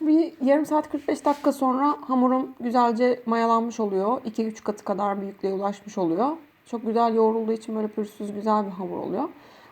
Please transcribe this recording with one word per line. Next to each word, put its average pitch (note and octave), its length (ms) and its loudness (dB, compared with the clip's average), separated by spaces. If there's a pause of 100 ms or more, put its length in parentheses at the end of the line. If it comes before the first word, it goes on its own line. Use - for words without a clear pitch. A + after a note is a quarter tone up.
Bir D#4 400 4
yarım C#4 240 4
saat, D4+ 240 0
kırk - 180 -6
beş C#4+ 180 -4
dakika C#4+ 260 2
sonra C4+ 440 0 (120)
hamurum B3+ 520 2
güzelce A#3+ 640 2
mayalanmış A3+ 540 2
oluyor. G#3 460 0
İki A3 200 -2
üç A3 180 -8
katı G#3 220 -6
kadar G3+ 360 -2
büyüklüğe G3 320 -6
ulaşmış G3+ 440 -6
oluyor. F#3 320 0 (360)
Çok A3+ 200 -8
güzel A3+ 300 2
yoğrulduğu A3 360 2
için A3 240 -6
böyle G#3+ 120 -2
pürüzsüz G#3 460 -8
güzel G#3+ 320 0
bir G3 60 -6
hamur F3+ 260 -8
oluyor. G#3 320 -4 (420)